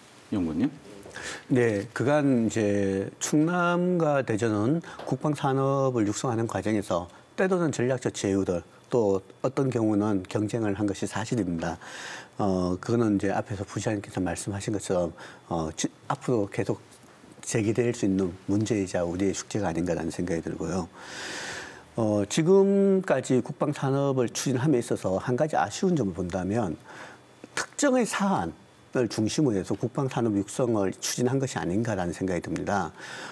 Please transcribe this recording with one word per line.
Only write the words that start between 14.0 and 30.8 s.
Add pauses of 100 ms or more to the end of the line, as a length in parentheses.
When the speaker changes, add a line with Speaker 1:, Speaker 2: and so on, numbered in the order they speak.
Speaker 2:
말씀하신
것처럼, (360)
어,
지-, (200)
앞으로
계속 (600)
제기될
수
있는 (120)
문제이자
우리의
숙제가
아닌가라는
생각이
들고요. (1080)
어,
지금까지
국방
산업을
추진함에
있어서
한
가지
아쉬운
점을
본다면 (800)
특정의
사안을
중심으로
해서
국방
산업
육성을